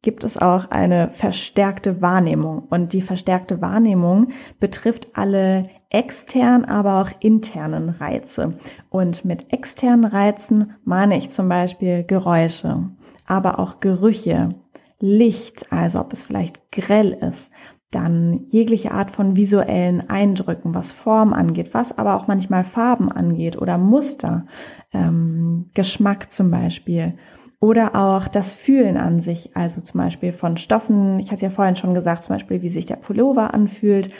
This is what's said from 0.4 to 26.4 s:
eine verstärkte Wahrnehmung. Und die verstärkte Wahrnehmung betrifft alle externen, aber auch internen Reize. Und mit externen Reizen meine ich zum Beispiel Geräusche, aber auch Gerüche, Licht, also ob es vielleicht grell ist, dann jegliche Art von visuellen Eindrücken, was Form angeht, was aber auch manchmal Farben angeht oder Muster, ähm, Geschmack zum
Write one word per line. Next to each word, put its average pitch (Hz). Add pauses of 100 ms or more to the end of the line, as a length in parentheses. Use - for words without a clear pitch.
eine 175
verstärkte 190
Wahrnehmung. 160
Und 175
die 190
verstärkte 185
Wahrnehmung 190 (320)
betrifft 220
alle 190 (220)
externen, 247
aber 196
auch 190
internen 160
Reize. - (320)
Und 180
mit 175
externen 240
Reizen 208 (100)
meine 185
ich -
zum 185
Beispiel 180
Geräusche, 175 (380)
aber 190
auch 185
Gerüche, 180 (520)
Licht, 208
also 170
ob -
es -
vielleicht -
grell 202
ist, - (400)
dann 170
jegliche 226
Art 196
von 196
visuellen 180
Eindrücken, 185
was 170
Form 220
angeht, 170
was 240
aber 208
auch 190
manchmal 190
Farben 240
angeht 165
oder 175
Muster, 214 (460)
ähm, 165
Geschmack 196
zum 185